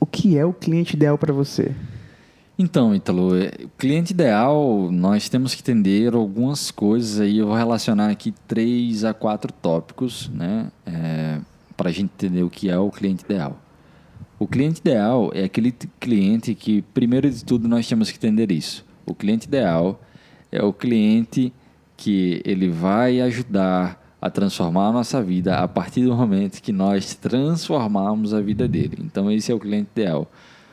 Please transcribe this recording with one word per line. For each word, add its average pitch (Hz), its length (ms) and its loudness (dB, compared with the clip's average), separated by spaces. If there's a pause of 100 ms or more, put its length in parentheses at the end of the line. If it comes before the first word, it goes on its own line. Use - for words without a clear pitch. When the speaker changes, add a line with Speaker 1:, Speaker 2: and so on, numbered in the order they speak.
Speaker 1:
O 160 60 0
que 170 320 2
é 143 80 2
o 180 80 0
cliente 165 420 -2
ideal 147 220 4
pra 151 160 0
você? 139 400 -2 (840)
Speaker 2:
Então, 135 360 4
Ítalo, 92 420 2
é, 92 160 0 (120)
o - 120 -14
cliente 160 380 0
ideal, 123 760 2
nós 92 380 2
temos 127 260 -2
que - 60 -14
entender 110 540 2
algumas 117 560 -2
coisas 107 500 0
aí. 104 160 2
Eu 107 120 2
vou 110 80 0
relacionar 113 520 0
aqui 104 240 -4 (160)
três 113 560 0
a 110 80 0
quatro 107 400 -4
tópicos, - 800 -4
né? 101 420 -4 (140)
É, 80 520 -4 (380)
pra 90 140 -2
gente 92 240 -4
entender 90 280 -2
o 87 60 0
que 95 220 -6
é 90 80 0
o 98 120 0
cliente 95 320 -4
ideal. - 380 -6 (800)
O 107 80 -2
cliente 151 340 0
ideal 113 540 2
é 95 100 -2
aquele 120 280 0
t-, - 180 -12 (100)
cliente 110 540 2
que, 104 260 0
primeiro 127 500 2
de 117 140 -8
tudo, 117 240 0
nós 117 180 2
temos 110 240 0
que - 60 -12
entender 110 340 0
isso. - 320 -4 (220)
O 90 100 -8
cliente 110 320 -2
ideal 95 540 0 (500)
é - 120 -2
o 104 100 2
cliente 117 800 2 (440)
que 92 480 0
ele 95 240 0
vai 104 520 2
ajudar 95 800 -2 (180)
a 101 100 -4
transformar 95 580 0
a 110 40 0
nossa 123 300 -2
vida 90 340 0
a 90 120 0
partir 117 360 -2
do 123 100 2
momento 101 460 0
que - 120 -6
nós 98 420 0
transformarmos 110 1200 -2
a 107 60 0
vida 104 260 -2
dele. - 340 -2
Então, 98 300 -2
esse 107 220 0
é - 20 0
o 107 60 -2
cliente 104 340 -4
ideal. 82 360 -2 (420)